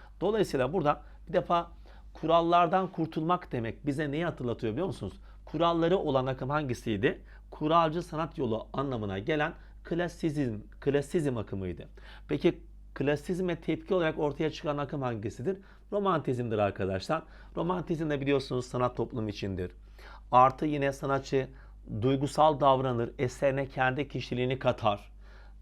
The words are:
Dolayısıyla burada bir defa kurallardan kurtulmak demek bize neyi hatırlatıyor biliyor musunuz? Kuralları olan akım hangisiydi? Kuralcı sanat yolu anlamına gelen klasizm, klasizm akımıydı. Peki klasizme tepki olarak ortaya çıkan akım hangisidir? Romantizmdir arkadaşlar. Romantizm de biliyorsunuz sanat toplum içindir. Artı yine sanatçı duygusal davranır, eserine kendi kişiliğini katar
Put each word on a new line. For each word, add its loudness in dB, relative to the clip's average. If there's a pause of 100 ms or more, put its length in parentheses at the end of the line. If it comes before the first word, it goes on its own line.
(220)
Dolayısıyla 0
burada 0 (260)
bir -6
defa 2 (420)
kurallardan 4
kurtulmak -2
demek -4
bize -2
neyi -2
hatırlatıyor -2
biliyor -2
musunuz? -8 (260)
Kuralları 2
olan 2
akım -4
hangisiydi? 0 (300)
Kuralcı 2
sanat -6
yolu -2
anlamına -2
gelen 0 (300)
klasizm, -2 (260)
klasizm 0
akımıydı. -6 (400)
Peki 2 (340)
klasizme -2
tepki -4
olarak 2
ortaya 0
çıkan -4
akım -4
hangisidir? -4 (340)
Romantizmdir 0
arkadaşlar. 0 (320)
Romantizm -2
de 0
biliyorsunuz 0
sanat 0
toplum -2
içindir. -4 (600)
Artı 6
yine 0
sanatçı -2 (540)
duygusal 4
davranır, 2
eserine 0
kendi 0
kişiliğini -2
katar 0 (500)